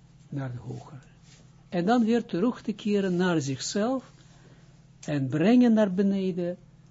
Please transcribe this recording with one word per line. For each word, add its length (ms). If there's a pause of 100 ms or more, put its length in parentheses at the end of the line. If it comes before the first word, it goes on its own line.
(300)
naar 220
de 60
hogere. 420 (680)
En 160
dan 200
weer 200
terug 360
te 120
keren 420
naar 260
zichzelf 720 (920)
en 220
brengen 460
naar 200
beneden 640 (340)